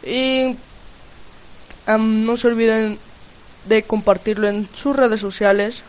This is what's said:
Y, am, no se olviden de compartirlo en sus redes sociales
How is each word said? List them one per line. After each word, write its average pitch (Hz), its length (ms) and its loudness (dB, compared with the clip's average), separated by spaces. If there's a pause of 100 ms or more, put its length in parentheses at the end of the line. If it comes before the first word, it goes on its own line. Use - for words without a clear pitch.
Y, 262 520 0 (1300)
am, 220 400 2
no 233 120 0
se 240 100 0
olviden 220 500 2 (680)
de 220 180 2
compartirlo 214 640 0
en 208 260 -2
sus 277 220 -4
redes 226 240 2
sociales 202 680 0